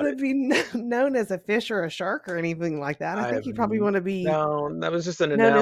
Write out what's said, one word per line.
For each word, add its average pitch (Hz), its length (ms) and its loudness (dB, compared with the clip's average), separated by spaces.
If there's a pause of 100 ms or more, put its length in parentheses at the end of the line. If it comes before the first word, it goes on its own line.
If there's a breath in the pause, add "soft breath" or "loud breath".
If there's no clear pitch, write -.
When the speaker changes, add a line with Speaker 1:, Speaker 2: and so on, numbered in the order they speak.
Speaker 1:
wanna 285 60 2
Speaker 2:
it. 262 80 -4
Speaker 1:
be 269 140 0
<laughs> 269 400 0
kn-, 240 160 -4
known 262 280 2
as 214 140 0
a 185 80 -2
fish 220 320 -2
or 196 140 0
a 160 60 -4
shark 196 380 -6
or 175 80 -4
anything 165 440 -2
like 143 180 -4
that. 165 180 -4
I 208 40 -2
Speaker 2:
I - 40 0
Speaker 1:
think 240 120 -2
Speaker 2:
have 214 80 -4
Speaker 1:
he'd 233 120 -6
probably 220 220 0
Speaker 2:
n-, 208 60 2
Speaker 1:
wanna 196 160 2
be 185 240 -2
Speaker 2:
no, 151 560 0
that 165 120 -2
was 170 120 0
just 175 160 -4
an 160 100 2
Speaker 1:
known 214 100 4
as 226 80 8 (140)